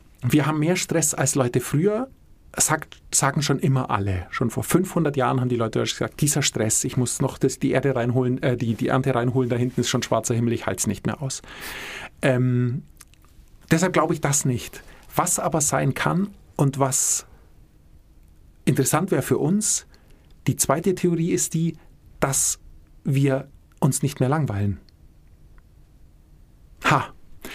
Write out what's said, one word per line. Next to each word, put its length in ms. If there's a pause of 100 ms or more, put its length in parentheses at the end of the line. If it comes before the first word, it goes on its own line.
(220)
wir 240
haben 120
mehr 160
Stress 400
als 220
Leute 240
früher, 500 (460)
sagt, 440 (140)
sagen 280
schon 160
immer 320
alle. 400
Schon 200
vor 140
fünfhundert 520
Jahren 240
haben 100
die 60
Leute 240
gesagt: 400
dieser 220
Stress, 420
ich 120
muss 240
noch 180
das, 200
die 120
Erde 240
reinholen, 480
äh, 140
die, 180
die 140
Ernte 260
reinholen, 340
da 80
hinten 260
ist 80
schon 120
schwarzer 320
Himmel, 200
ich 120
halt's 200
nicht 200
mehr 160
aus. 200 (800)
Ähm, 600 (880)
deshalb 220
glaube 220
ich 60
das 240
nicht. 380 (320)
Was 240
aber 220
sein 340
kann 340 (280)
und 220
was 480 (1400)
interessant 460
wäre 120
für 160
uns, 480 (600)
die 100
zweite 380
Theorie 360
ist 240
die, 220 (420)
dass 400 (460)
wir 440 (300)
uns 240
nicht 160
mehr 100
langweilen. 500 (2000)
Ha, 280 (420)